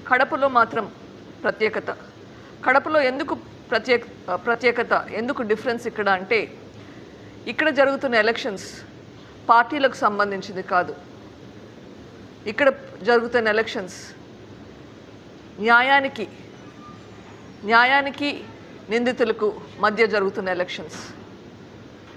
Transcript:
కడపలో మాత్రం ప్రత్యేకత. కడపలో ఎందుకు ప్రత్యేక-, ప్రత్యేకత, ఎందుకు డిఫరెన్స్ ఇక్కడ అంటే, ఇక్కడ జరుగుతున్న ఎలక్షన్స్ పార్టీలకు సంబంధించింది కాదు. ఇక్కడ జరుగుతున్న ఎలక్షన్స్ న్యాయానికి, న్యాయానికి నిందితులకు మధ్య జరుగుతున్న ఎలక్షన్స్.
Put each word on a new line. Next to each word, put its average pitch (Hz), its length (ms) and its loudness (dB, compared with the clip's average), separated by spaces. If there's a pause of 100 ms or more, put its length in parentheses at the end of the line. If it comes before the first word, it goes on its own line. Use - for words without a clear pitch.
కడపలో 269 400 2
మాత్రం 226 440 0 (520)
ప్రత్యేకత. 214 540 -4 (680)
కడపలో 285 360 4 (100)
ఎందుకు 277 220 -6 (380)
ప్రత్యేక-, 226 640 -2 (120)
ప్రత్యేకత, 233 440 0 (280)
ఎందుకు 254 220 -4
డిఫరెన్స్ 233 460 -4
ఇక్కడ 208 220 -2
అంటే, 190 480 0 (920)
ఇక్కడ 311 220 0
జరుగుతున్న 277 460 2
ఎలక్షన్స్ 220 520 0 (840)
పార్టీలకు 294 460 4 (100)
సంబంధించింది 202 580 -2 (100)
కాదు. 180 220 0 (1500)
ఇక్కడ 262 260 4 (300)
జరుగుతున్న 233 440 2
ఎలక్షన్స్ 214 520 -2 (1600)
న్యాయానికి, 254 680 4 (1400)
న్యాయానికి 262 840 2 (440)
నిందితులకు 226 720 0 (220)
మధ్య 214 240 2
జరుగుతున్న 196 420 -2
ఎలక్షన్స్. 180 500 -6 (1160)